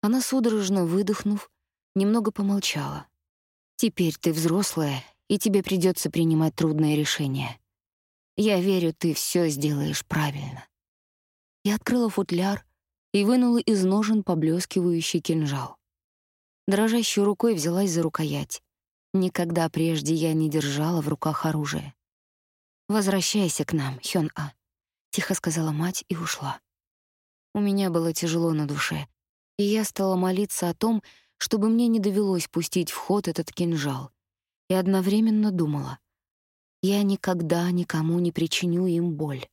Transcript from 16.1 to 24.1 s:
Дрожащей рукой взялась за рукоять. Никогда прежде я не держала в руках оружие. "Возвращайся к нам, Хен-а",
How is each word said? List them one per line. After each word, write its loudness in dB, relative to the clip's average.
Дрожащей 2
рукой 2
взялась 0
за 0
рукоять. -4
Никогда 0
прежде 0
я 0
не 2
держала 0
в -2
руках -2
оружие. -4
"Возвращайся 0
к -4
нам, -2
Хен-а", -4